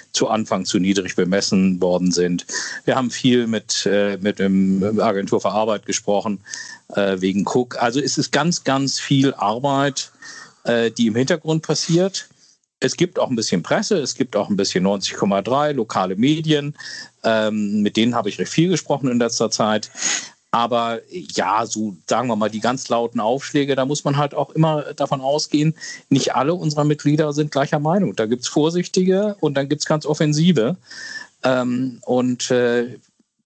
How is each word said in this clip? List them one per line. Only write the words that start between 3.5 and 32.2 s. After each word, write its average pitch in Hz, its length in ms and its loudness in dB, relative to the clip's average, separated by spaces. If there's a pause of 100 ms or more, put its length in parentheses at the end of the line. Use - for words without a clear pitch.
äh, 101 280 2
mit 98 220 -2
dem 95 600 2
Agentur 101 400 2
für 98 120 -2
Arbeit 107 340 0
gesprochen, 101 560 -2 (480)
äh, 98 320 0
wegen 95 260 0
Cook. 123 340 -2
Also 117 180 0
es 139 180 -2
ist 147 140 -2
ganz, 151 320 0
ganz 135 360 0
viel 135 340 2
Arbeit, 135 800 -2 (520)
äh, 117 280 2
die 117 160 2
im 107 80 0
Hintergrund 156 480 0
passiert. 175 640 0 (520)
Es - 180 -2
gibt - 220 0
auch 113 100 0
ein 127 80 -2
bisschen 98 260 -2
Presse, 196 340 0
es 135 180 -4
gibt - 200 -2
auch 101 140 0
ein 101 80 0
bisschen 95 260 0
neunzig 98 320 -2
Komma 98 260 0
drei, 139 300 4
lokale 104 440 0
Medien. 147 600 2 (480)
Ähm, 107 580 2
mit 104 140 0
denen 113 200 4
habe 104 140 -2
ich - 80 -6
recht - 140 -4
viel 170 180 4
gesprochen 139 400 -2
in 120 80 0
letzter 117 320 0
Zeit. 110 400 0 (640)
Aber 117 580 0
ja, 95 560 -2
so 107 320 -6 (100)
sagen 120 200 0
wir 117 100 0
mal, 107 120 0
die 107 120 -8
ganz 127 260 -2
lauten 117 320 -2
Aufschläge, 135 560 0
da 131 100 0
muss 143 200 -4
man 143 100 0
halt 143 180 0
auch 143 180 -4
immer 156 420 0
davon 139 260 -4
ausgehen, 147 560 0 (340)
nicht - 260 0
alle 131 180 2
unserer 151 320 -2
Mitglieder 147 480 2
sind 151 180 -2
gleicher 143 280 0
Meinung. 156 360 0
Da 110 100 0
gibt's 120 220 -2
Vorsichtige 185 960 0
und 147 140 0
dann 139 120 0
gibt's 147 180 -4
ganz 156 200 0
Offensive. 151 720 2 (640)
Ähm, 123 640 0
und, 123 460 0